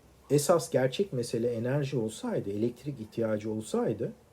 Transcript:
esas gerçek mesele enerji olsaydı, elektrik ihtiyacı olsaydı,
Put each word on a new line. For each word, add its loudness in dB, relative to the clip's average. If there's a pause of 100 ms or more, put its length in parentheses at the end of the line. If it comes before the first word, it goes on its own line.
(300)
esas 6
gerçek 2
mesele -2
enerji 0
olsaydı, -2
elektrik -4
ihtiyacı -2
olsaydı, -2 (200)